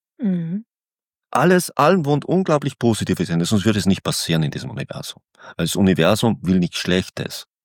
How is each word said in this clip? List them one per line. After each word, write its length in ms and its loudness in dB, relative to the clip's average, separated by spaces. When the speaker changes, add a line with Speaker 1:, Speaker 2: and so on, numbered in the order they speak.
Speaker 1:
Mhm. 480 -4
Speaker 2:
Alles, 420 2
allem 340 2
wohnt 200 0
unglaublich 540 0
Positives 500 0
inne, 160 0
sonst 200 0
würde 140 2
es 60 -2
nicht 180 2
passieren 380 -2
in 100 -2
diesem 200 -10
Universum. 500 -12
Weil 100 -4
das 100 -4
Universum 680 2
will 180 2
nichts 180 -2
Schlechtes. 680 -4